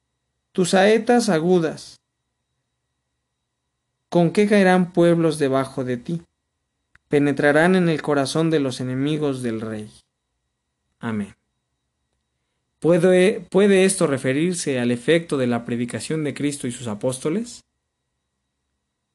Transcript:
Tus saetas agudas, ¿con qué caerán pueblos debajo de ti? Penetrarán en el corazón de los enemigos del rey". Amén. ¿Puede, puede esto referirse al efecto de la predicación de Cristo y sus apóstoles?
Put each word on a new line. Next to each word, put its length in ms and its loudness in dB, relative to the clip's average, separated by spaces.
Tus 200 -2
saetas 580 2
agudas, 680 -2
¿con 220 2
qué 160 2
caerán 460 4
pueblos 460 2
debajo 440 -2
de 140 -6
ti? 240 -8
Penetrarán 680 2
en 140 2
el 120 -2
corazón 500 0
de 80 2
los 200 -4
enemigos 640 -4
del 200 -6
rey". 300 -10
Amén. 360 -8
¿Puede, 640 4
puede 440 2
esto 200 0
referirse 720 -2
al 120 0
efecto 460 0
de 100 -2
la 180 -2
predicación 580 -6
de 120 -6
Cristo 320 -6
y 40 -6
sus 160 -12
apóstoles? 760 -6